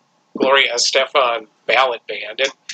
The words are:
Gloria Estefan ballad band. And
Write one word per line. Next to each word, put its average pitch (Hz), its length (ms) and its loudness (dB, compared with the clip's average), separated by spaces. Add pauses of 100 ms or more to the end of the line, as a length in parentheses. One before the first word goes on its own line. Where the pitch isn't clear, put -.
(360)
Gloria 131 380 2
Estefan 120 760 0 (180)
ballad 127 400 0
band. 104 340 -10
And 135 120 -2 (220)